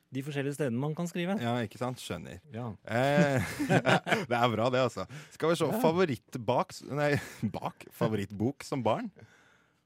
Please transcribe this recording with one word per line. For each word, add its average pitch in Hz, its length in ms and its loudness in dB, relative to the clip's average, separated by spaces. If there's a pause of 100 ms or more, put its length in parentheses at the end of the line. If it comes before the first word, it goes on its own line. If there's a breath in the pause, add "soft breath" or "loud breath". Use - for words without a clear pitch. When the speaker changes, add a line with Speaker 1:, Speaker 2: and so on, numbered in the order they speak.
(100)
Speaker 1:
de 131 120 -6
forskjellige 139 340 -4
stedene 131 240 0
man 151 140 -2
kan 175 120 -4
skrive. 175 320 -2
Speaker 2:
Ja, 120 220 0
ikke 110 160 -6
sant? 123 220 -4
Skjønner. 85 420 -10 (100)
Speaker 1:
Ja. 117 220 -8 (140)
Speaker 2:
Eh, 139 580 4 (140)
<laughs> 185 720 2
det - 20 0
er 120 160 4
bra 113 220 2
det, 127 100 2
altså. 113 260 0 (260 loud breath)
Skal 156 180 0
vi 170 60 4
se, 160 100 0
Speaker 1:
Ja. 170 160 0
Speaker 2:
favorittbak-, 151 1000 0 (120)
nei, 147 280 2 (140)
<laughs> - 260 -4
bak, - 320 -8
favorittbok 107 720 -2
som 139 180 -4
barn? 147 280 2 (760 soft breath)